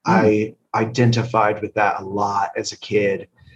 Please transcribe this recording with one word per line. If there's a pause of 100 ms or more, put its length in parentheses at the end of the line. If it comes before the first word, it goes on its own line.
I (200)
identified
with
that
a
lot
as
a
kid. (300)